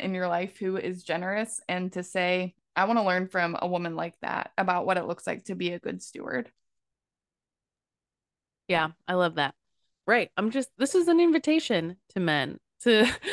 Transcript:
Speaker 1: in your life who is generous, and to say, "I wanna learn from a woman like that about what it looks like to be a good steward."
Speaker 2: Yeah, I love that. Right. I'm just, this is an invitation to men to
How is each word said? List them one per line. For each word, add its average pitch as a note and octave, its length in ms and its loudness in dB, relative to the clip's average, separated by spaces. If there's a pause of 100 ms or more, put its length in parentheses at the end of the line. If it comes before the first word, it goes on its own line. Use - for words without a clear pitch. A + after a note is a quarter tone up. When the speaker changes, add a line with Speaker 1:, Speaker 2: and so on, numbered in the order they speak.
Speaker 1:
in F#3+ 120 -4
your F3+ 140 -2
life F3 300 -4
who F#3+ 180 -4
is F3+ 260 -6
generous, F#3+ 680 -4
and F3+ 260 -4
to F3+ 80 -6
say, F3+ 520 -2 (220)
"I F#3 80 2
wanna A3+ 200 2
learn F#3 240 0
from E3+ 320 -2
a F3 60 -2
woman F3 300 -2
like E3+ 240 -8
that - 380 -6
about F3+ 280 0
what F#3 120 2
it - 80 -4
looks E3+ 200 -8
like - 200 -6
to G3 80 -8
be F3 180 -4
a F3 80 -10
good - 220 -8
steward." - 500 -8 (2250)
Speaker 2:
Yeah, E3 220 2 (180)
I F3+ 60 0
love E3+ 220 2
that. C#3+ 180 0 (520)
Right. G#3+ 300 2
I'm G#3+ 140 0
just, B3+ 280 -2
this C4+ 160 0
is F4 140 4
an E4+ 120 6
invitation D4+ 760 2 (140)
to F#3+ 100 -4
men D3+ 380 0 (240)
to A3+ 240 6 (260)